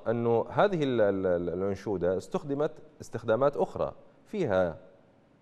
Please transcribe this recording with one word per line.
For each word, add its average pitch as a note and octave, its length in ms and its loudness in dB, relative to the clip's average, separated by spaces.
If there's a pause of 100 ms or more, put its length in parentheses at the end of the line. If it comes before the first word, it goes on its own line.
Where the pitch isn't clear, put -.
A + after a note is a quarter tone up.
أنه A#2 420 2
هذه F3 340 2
ال-، B2 180 2
ال-، G2 240 2
ال-، F2 280 0
الأنشودة F#2+ 640 -2
استخدمت C#3+ 540 -4 (300)
استخدامات A#2 560 0
أخرى، - 340 -2 (340)
فيها، F#2 520 0 (640)